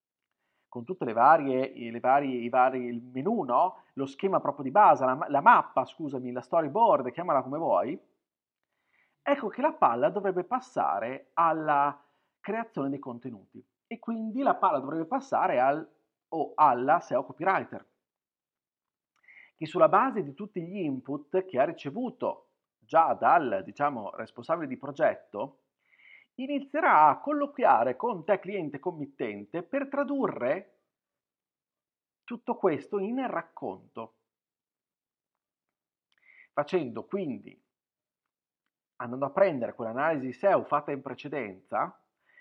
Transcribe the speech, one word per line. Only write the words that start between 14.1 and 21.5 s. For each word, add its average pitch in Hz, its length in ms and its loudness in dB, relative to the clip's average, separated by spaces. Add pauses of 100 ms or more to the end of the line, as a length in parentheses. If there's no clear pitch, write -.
la 233 120 2
palla 170 240 2
dovrebbe 156 280 -6
passare 170 520 0
al, 143 300 2 (400)
o 151 260 -6
alla 147 460 4
seo - 240 -2
copywriter, 151 600 -4 (1700)
che 160 100 -8
sulla 160 220 6
base 214 340 4
di 143 120 -12
tutti 202 260 -10
gli 175 160 -10
input 147 720 -4
che 127 120 -2